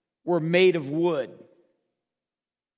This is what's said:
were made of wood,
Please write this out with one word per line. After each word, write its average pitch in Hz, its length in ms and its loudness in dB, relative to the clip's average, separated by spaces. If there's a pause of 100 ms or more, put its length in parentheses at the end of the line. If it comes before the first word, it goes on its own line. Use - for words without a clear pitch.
(260)
were 170 140 0
made 175 360 2
of 139 140 -6
wood, 156 420 -2 (1500)